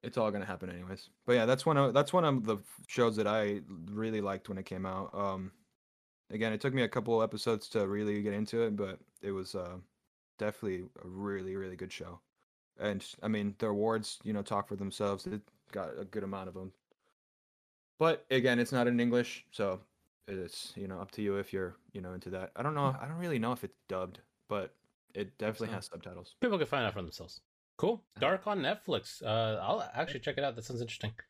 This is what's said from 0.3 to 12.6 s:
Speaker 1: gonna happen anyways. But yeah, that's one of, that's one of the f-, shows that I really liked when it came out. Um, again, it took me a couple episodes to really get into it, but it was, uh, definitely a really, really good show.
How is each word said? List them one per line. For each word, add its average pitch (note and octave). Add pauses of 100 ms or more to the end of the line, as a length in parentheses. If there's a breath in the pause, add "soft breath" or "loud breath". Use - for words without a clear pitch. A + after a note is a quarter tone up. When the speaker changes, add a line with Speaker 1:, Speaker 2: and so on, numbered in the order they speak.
Speaker 1:
gonna G2
happen F#2
anyways. F2+ (160)
But A#2+
yeah, A2+
that's C3
one D#3
of, C3
that's C#3+
one F3+
of C3+
the A2
f-, -
shows A#2
that G#2+
I G#2
really G#2
liked G2
when F#2+
it F#2+
came F#2+
out. F#2+
Um, F#2+ (760)
again, A2
it G#2+
took C3
me C3
a A2
couple A2+
episodes A2
to G#2
really G#2
get G#2
into G#2+
it, A2
but F#2+ (220)
it G2
was, F#2+
uh, F2+ (600)
definitely G2 (140)
a F2+
really, F#2+
really F#2
good F#2
show. F2 (580)